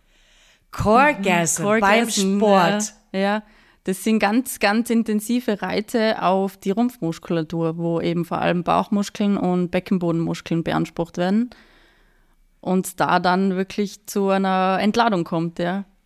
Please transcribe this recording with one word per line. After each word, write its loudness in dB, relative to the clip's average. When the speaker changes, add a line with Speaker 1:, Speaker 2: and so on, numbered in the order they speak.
Speaker 1:
Coregasm 2
Speaker 2:
Mhm. 0
Speaker 1:
beim 2
Speaker 2:
Coregasm, 2
Speaker 1:
Sport. 2
Speaker 2:
ja, -4
ja. 0
Das -6
sind 2
ganz, 0
ganz 2
intensive -2
Reize -2
auf 0
die -4
Rumpfmuskulatur, -2
wo -2
eben -2
vor -4
allem 0
Bauchmuskeln 0
und 0
Beckenbodenmuskeln -2
beansprucht -4
werden 0
und -2
da 2
dann 2
wirklich -6
zu -2
einer 2
Entladung 2
kommt, -4
ja. -4